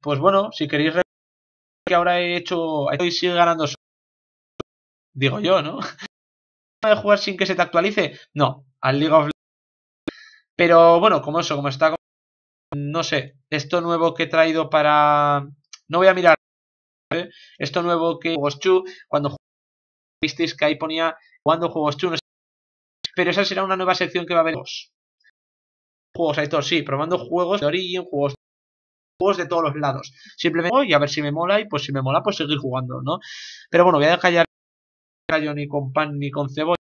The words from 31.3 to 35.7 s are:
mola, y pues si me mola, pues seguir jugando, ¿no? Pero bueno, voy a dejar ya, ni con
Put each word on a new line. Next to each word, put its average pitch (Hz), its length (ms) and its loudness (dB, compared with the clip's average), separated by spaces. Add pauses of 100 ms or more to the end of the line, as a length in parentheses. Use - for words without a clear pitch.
mola, 175 300 0
y 214 80 -10
pues 147 160 -4
si 143 80 -8
me 135 80 -2
mola, 135 220 0
pues 208 140 -2
seguir 151 220 -2
jugando, 127 440 -6
¿no? 151 160 -4 (520)
Pero 170 140 6
bueno, 175 140 4
voy 147 80 4
a 170 100 4
dejar 180 160 2
ya, 170 120 4 (1120)
ni 147 140 -8
con 143 240 -6